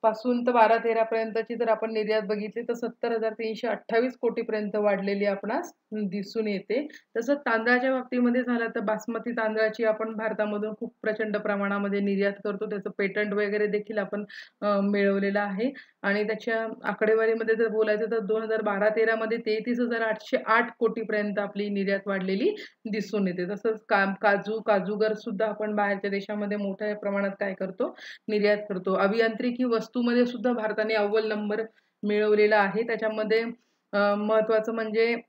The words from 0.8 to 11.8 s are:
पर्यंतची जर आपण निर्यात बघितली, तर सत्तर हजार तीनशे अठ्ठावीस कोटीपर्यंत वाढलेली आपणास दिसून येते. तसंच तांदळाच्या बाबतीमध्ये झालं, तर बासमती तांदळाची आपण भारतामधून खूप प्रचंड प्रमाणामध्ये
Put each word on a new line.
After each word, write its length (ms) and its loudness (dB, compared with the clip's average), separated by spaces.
पर्यंतची 520 -2
जर 140 0
आपण 240 0
निर्यात 300 0
बघितली, 400 -4
तर 100 -4
सत्तर 400 -4
हजार 200 0
तीनशे 360 -4
अठ्ठावीस 520 0
कोटीपर्यंत 560 -2
वाढलेली 480 0
आपणास 480 -2
दिसून 560 -4
येते. 400 -4
तसंच 220 0
तांदळाच्या 540 2
बाबतीमध्ये 500 2
झालं, 240 0
तर 140 -4
बासमती 520 -4
तांदळाची 520 0
आपण 300 0
भारतामधून 680 -2
खूप 220 -8
प्रचंड 340 -2
प्रमाणामध्ये 640 -2